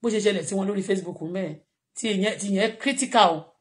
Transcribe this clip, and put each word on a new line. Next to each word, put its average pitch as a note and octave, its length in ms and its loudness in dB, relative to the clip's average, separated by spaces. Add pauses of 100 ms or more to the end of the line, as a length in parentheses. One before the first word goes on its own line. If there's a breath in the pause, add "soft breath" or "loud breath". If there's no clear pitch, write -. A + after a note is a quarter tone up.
Bó A#3+ 60 -2
ṣe A3 120 0
ṣẹlẹ̀ G3+ 240 0
sí D3+ 100 -6
wọn G3 140 0
lórí G3+ 140 -2
Facebook F#3 400 -2
mẹ́rin. E3+ 340 -6 (400)
Tí - 100 -12
ìyẹn, G#3 300 0
tí G3+ 120 -8
ìyẹn G#3 300 0
critical B3+ 520 4
o. D#3+ 80 -2 (220)